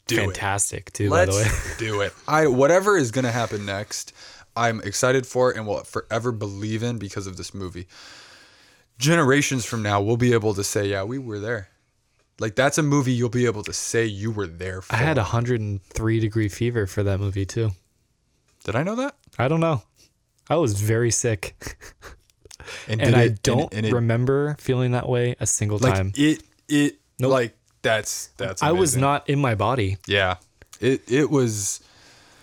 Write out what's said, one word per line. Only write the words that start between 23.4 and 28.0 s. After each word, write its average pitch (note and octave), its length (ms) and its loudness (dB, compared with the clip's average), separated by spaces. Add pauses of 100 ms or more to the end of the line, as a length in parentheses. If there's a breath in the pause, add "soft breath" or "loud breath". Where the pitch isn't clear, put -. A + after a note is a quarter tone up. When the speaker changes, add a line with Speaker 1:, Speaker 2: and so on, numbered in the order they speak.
Speaker 2:
don't C3 320 0
Speaker 1:
and G#2+ 120 -2
it, A2 80 2
Speaker 2:
remember B2+ 640 0
feeling B2+ 320 0
that B2 160 -2
way B2 320 0
a G#2+ 60 -2
single G#2 320 -2
Speaker 1:
like, G#2 160 2
Speaker 2:
time. F#2+ 200 0
Speaker 1:
it, D3 280 2 (260)
it, D3 300 0 (200)
Speaker 2:
Nope. B2+ 140 2
Speaker 1:
like, A#2+ 240 0 (260)
that's, A2 540 -2